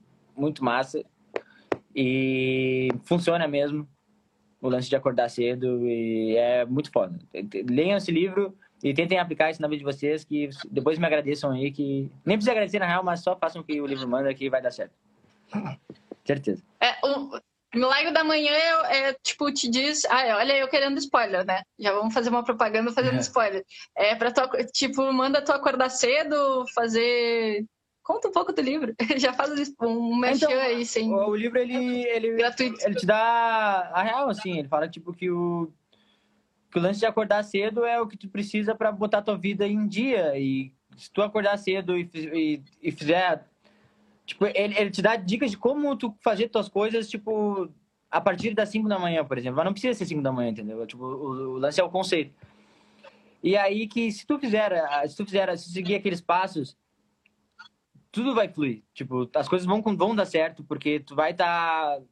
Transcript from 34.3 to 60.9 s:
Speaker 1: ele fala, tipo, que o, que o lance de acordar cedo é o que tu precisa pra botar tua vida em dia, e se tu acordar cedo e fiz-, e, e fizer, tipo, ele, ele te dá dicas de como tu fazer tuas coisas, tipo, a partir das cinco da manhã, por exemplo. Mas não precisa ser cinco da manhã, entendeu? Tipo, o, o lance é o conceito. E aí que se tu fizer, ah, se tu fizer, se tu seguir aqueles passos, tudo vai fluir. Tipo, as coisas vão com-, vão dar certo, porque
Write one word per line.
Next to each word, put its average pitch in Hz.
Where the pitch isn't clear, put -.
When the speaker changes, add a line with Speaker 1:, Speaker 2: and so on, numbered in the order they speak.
Speaker 1:
ele 143
fala, 156
tipo, 170
que 180
o, 170
que -
o -
lance 196
de 226
acordar 214
cedo 208
é 233
o 220
que 214
tu 196
precisa 208
pra 214
botar 208
tua 208
vida 196
em 208
dia, 185
e 135
se -
tu 190
acordar 208
cedo 190
e 175
fiz-, 160
e, 151
e 156
fizer, 170
tipo, -
ele, 202
ele 202
te 196
dá 214
dicas 214
de 196
como 285
tu 220
fazer 226
tuas 208
coisas, 220
tipo, 208
a 156
partir 196
das 208
cinco 220
da 202
manhã, 170
por 135
exemplo. 127
Mas 160
não 190
precisa 240
ser 202
cinco 156
da 135
manhã, 120
entendeu? 110
Tipo, 120
o, 131
o 131
lance 147
é 185
o 175
conceito. 180
E 180
aí 202
que 226
se -
tu 294
fizer, 214
ah, 147
se -
tu 208
fizer, 190
se 175
tu -
seguir 180
aqueles 196
passos, 175
tudo 247
vai 220
fluir. 127
Tipo, 127
as 147
coisas 180
vão 202
com-, 214
vão 190
dar 202
certo, 165
porque 147